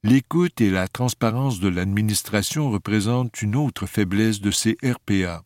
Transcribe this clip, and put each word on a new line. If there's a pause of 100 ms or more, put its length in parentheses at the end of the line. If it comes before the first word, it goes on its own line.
L'écoute
et
la
transparence
de
l'administration
représentent
une
autre
faiblesse
de
ces
R
P
A.